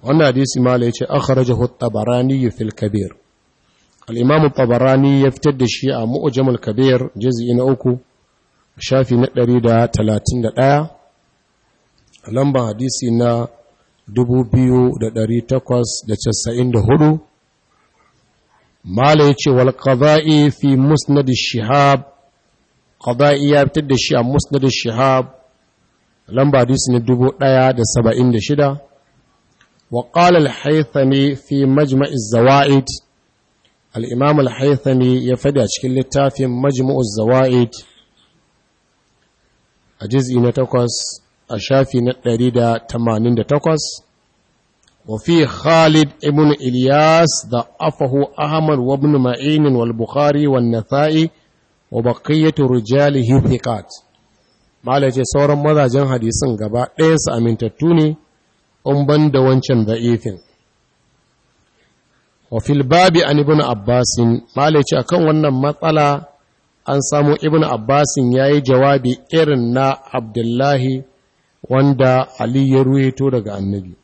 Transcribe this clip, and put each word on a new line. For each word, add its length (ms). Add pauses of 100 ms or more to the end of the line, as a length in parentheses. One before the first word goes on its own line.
Wannan 240
hadisi 340
mala 260
ya 60
ce, 120
"Akhrajahu 600
at-Tabarani 880
fil 200
Kabir." 380 (1000)
Al-Imam 380
at-Tabarani 760
ya 80
fitar 260
da 100
shi 240
a 160
Mu'jamul 540
Kabir, 580
juz'i 380
na 80
uku, 340 (800)
shafi 380
na 100
ɗari 340
da 280
talatin 540
da 80
ɗaya, 400 (1400)
lambar 360
hadisi 440
na 380 (600)
dubu 360
biyu 560
da 100
ɗari 360
takwas 600
da 80
casa'in 580
da 80
hudu. 400 (1600)
Mala 400
ya 140
ce, 120
"Wal 220
Qadha'i 800
fi 260
Musnad 560
Shihab." 680 (1040)
Qadha'i 460
ya 140
fitar 220
da 100
shi 200
a 80
Musnad 440
Shihab, 580 (1040)
lamba 300
hadisi 320
na 80
dubu 400
ɗaya 380
da 80
saba'in 480
da 80
shida. 400 (1080)
Wa 200
qala 280
al-Haythami 1000
fi 300
Majma' 440
az-Zawaid. 760 (1080)
Al-Imam 460
al-Haythami 880
ya 80
faɗi 240
a 80
cikin 260
littafin 560
Majma' 480
az-Zawaid, 720 (2250)
a 100
juz'i 300
na 120
takwas, 420 (540)
a 100
shafi 420
na 120
ɗari 400
da 140 (220)
tamanin 480
da 80
takwas. 400 (1200)
Wa 120
fi 280
Khalid 640 (120)
ibn 380
Ilyas 720 (180)
ضعفه 640 (240)
أحمد 400
وابن 380
معين 500
والبخاري 800
والنسائي 840 (640)
وبقية 680
رجاله 800
ثقات. 480 (960)
Malai 280
ce 120
sauran 380
mazajen 440
hadisin 500
gaba 300 (120)
ɗayansu 340
amintattu 600
ne, 220 (720)
in 200
ban 260
da 80
wancan 460
da'ifin. 520 (2250)
Wa 80
fil 240
babi 400
an 140
Ibn 220
Abbasin, 680 (260)
Malai 280
ce 120
akan 300
wannan 280
matsala 720 (580)
an 140
samu 400
Ibn 240
Abbasin 680
ya 160
yi 120
jawabi 520 (200)
irin 400
na 240 (160)
Abdullahi 920 (640)
wanda 600 (100)
Ali 340
ya 100
ruwaito 480
daga 240
Annabi. 500